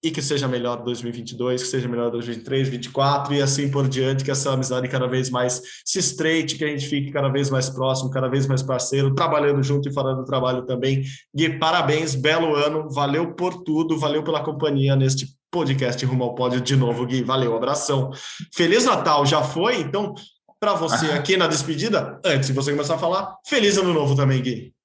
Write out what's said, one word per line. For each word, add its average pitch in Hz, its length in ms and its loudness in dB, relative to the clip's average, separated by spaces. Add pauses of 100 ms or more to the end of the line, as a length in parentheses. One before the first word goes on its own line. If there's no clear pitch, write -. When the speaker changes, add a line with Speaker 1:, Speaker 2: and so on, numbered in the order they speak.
Speaker 1:
E 165 100 0
que 156 100 -4
seja 139 260 0
melhor 120 340 -2
dois 120 200 -4
mil 120 100 -6
e 117 60 -8
vinte 113 140 -12
e 123 60 -14
dois, 123 240 0
que 123 60 -6
seja 127 180 -2
melhor 120 240 0
dois 117 160 -4
mil 120 80 -6
e 110 40 -6
vinte 113 60 -14
e - 20 -16
três, 135 240 0
vinte 120 160 -6
e - 40 -14
quatro, 143 440 0
e 143 80 2
assim 135 280 2
por 139 160 0
diante, 135 380 0
que 143 80 -2
essa 139 220 0
amizade 127 340 -2
cada 127 200 -2
vez 127 220 0
mais 123 320 0 (220)
se - 160 -2
estreite, 160 560 0
que 156 80 -4
a 151 60 0
gente 143 180 -4
fique 139 240 -2
cada 139 160 0
vez 139 220 0
mais 131 200 0
próximo, 131 400 -2
cada 131 200 -2
vez 139 180 0
mais 131 160 0
parceiro, 135 500 0
trabalhando 147 480 2
junto 139 280 0
e 139 40 -6
fora 131 220 0
do 127 80 -6
trabalho 127 420 0
também. 135 380 0 (320)
Gui, 143 240 0
parabéns, 156 560 2
belo 156 400 2
ano, 151 340 0
valeu 143 440 0
por 180 280 -4
tudo, 156 380 0
valeu 147 240 0
pela 151 180 0
companhia 139 540 2
neste 135 320 2 (240)
podcast 135 540 0
Rumo 127 180 0
ao 120 100 -4
Pódio 127 280 0
de 135 160 2
novo, 120 280 2
Gui, 127 160 -2
valeu, 123 320 0
abração. 135 560 0 (460)
Feliz 196 300 4
Natal, 156 400 2
já 147 180 4
foi? 202 380 0
Então, 180 320 -4 (480)
pra 208 140 2
você 151 320 0
Speaker 2:
Ah. 151 80 2
Speaker 1:
aqui 165 200 2
na 180 120 4
despedida, 156 760 -2
antes 139 240 2
de 135 60 0
você 139 180 0
começar 147 240 0
a - 40 -6
falar, 185 360 -2 (100)
feliz 208 320 4
ano 180 160 2
novo 139 220 2
também, 135 260 4
Gui. 120 300 -6 (140)